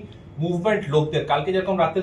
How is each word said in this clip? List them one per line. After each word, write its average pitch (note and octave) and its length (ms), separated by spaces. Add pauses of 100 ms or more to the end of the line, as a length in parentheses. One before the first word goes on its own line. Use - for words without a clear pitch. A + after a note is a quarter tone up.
(440)
মুভমেন্ট F3+ 400 (100)
লোকদের, D3+ 380
কালকে D3 240
যেরকম F#3+ 280
রাত্রে D#3+ 200